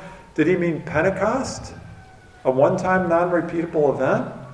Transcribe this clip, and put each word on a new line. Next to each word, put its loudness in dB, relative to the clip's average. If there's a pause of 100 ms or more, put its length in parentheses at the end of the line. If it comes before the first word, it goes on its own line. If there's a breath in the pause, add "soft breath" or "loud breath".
(340 loud breath)
Did 4
he 4
mean 0
Pentecost? -2 (720)
A 2
one-time, 2
non-repeatable 0
event? 0 (200)